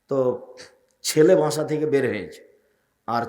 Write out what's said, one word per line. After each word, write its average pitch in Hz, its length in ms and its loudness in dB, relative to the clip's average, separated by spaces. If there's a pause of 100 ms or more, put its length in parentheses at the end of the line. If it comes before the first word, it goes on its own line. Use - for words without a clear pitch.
তো 127 460 -2 (480)
ছেলে 160 340 4
বাসা 151 280 -2
থেকে 151 220 -4
বের 131 220 0
হয়েছে, - 540 -10 (440)
আর 117 220 -2